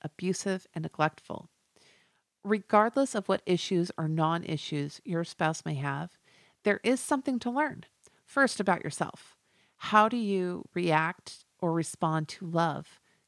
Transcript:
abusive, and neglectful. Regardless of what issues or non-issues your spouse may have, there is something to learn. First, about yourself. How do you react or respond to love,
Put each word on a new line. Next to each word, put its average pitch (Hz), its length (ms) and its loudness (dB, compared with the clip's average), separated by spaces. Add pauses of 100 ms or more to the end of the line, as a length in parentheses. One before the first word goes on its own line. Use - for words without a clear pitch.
abusive, 185 720 -4
and 160 80 -6
neglectful. - 680 -4 (920)
Regardless 214 720 2
of 202 140 -4
what 190 180 2
issues 175 500 2
or 160 120 -2
non-issues 156 960 -2
your 170 180 -2
spouse 160 420 -2
may 151 100 -4
have, 143 420 -6 (460)
there 202 200 2
is 254 160 2
something 262 400 -2
to 240 120 -6
learn. 277 340 -4 (400)
First, - 340 2
about 190 240 0
yourself. - 540 -8 (400)
How 214 320 4
do 247 80 -2
you 190 560 -2
react 165 720 0 (140)
or 165 140 0
respond 160 560 -2
to - 160 -12
love, 165 560 -2 (260)